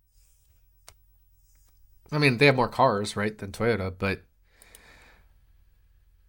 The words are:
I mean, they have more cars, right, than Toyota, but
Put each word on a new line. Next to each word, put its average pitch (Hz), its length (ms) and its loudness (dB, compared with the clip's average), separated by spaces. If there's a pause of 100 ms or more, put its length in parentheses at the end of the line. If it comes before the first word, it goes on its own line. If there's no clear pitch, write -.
(2000)
I 151 60 -6
mean, 135 200 2
they 147 100 6
have 131 80 4
more 120 140 0
cars, 104 460 0
right, 107 220 -4
than 101 140 -14
Toyota, 95 440 -2
but 98 260 -4 (2000)